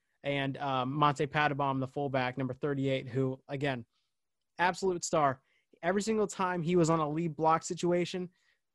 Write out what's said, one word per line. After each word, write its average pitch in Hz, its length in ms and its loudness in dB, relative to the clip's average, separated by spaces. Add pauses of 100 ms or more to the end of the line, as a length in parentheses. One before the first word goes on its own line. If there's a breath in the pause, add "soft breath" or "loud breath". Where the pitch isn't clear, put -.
(240)
and, 139 340 -2
um, 131 340 -2
Monte 147 340 2
Patterbaum, 143 520 0
the 131 80 -2
fullback, 131 500 -2
number 127 180 -4
thirty-eight, 135 540 -2
who, 131 300 -2 (100)
again, 139 360 -4 (720)
absolute 175 460 0
star. 143 340 2 (420)
Every 190 220 0
single 214 240 0
time 180 340 -2
he 165 140 0
was 165 160 6
on 165 80 4
a 151 100 0
lead 156 280 -2
block 160 260 4
situation, 175 680 -2 (440)